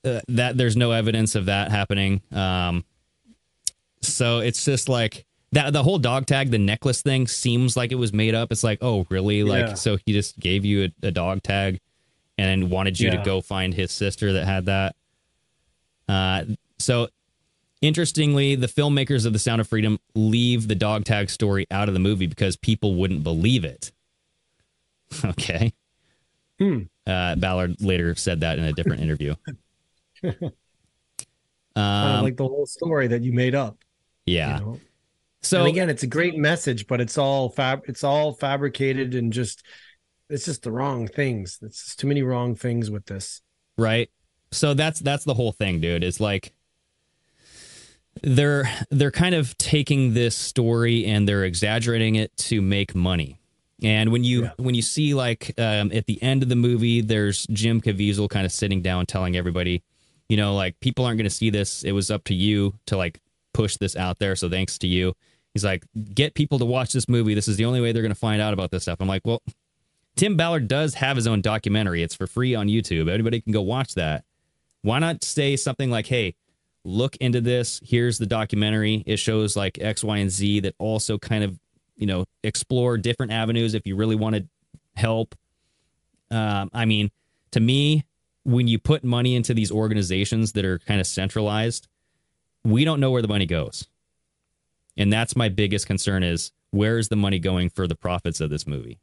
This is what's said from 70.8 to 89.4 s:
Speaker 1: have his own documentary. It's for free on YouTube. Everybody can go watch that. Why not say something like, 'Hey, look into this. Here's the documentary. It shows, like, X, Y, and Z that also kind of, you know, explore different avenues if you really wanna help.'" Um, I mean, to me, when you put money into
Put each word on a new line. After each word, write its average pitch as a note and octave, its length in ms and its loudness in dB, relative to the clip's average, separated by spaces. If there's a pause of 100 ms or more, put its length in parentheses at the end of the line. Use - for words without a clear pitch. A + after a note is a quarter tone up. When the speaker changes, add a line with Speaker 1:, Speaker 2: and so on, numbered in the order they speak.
Speaker 1:
have C3+ 220 -2
his A#2 100 0
own A2 160 2
documentary. G#2 600 0
It's E2 120 -4
for F#2 120 -6
free B2 280 -2
on G#2 140 -2
YouTube. F2+ 420 0
Everybody A2+ 320 0
can A2 100 -4
go G#2+ 80 2
watch A#2+ 360 -4
that. D#2 280 -2 (560)
Why A2+ 180 0
not E3 260 -2
say C#3 320 0
something C3 340 -2
like, A2 160 -2
'Hey, A2 300 -2 (480)
look A2 320 -2
into B2 260 0
this. B2 420 -2
Here's A#2+ 320 2
the A2+ 100 -2
documentary. G#2+ 800 0
It G#2+ 140 0
shows, G#2+ 380 0
like, G2 240 -2
X, G#2+ 220 -4
Y, G#2+ 160 0
and G2 120 0
Z G2+ 300 0
that F#2+ 180 -4
also G#2+ 400 -2
kind G#2+ 260 -2
of, F#2+ 140 -6 (380)
you G#2+ 100 -4
know, F#2 180 0 (180)
explore B2 540 -2
different A#2 340 -4
avenues A2+ 440 0
if G#2 120 -4
you F#2+ 80 -4
really A2 220 0
wanna G#2+ 280 0 (520)
help.'" A2+ 380 -2 (960)
Um, G#2 420 -2
I A#2 140 -2
mean, G#2+ 240 2 (400)
to A#2+ 100 2
me, C#3+ 440 4 (420)
when A#2+ 220 2
you A2+ 100 2
put - 240 2
money B2 340 2
into A#2+ 180 0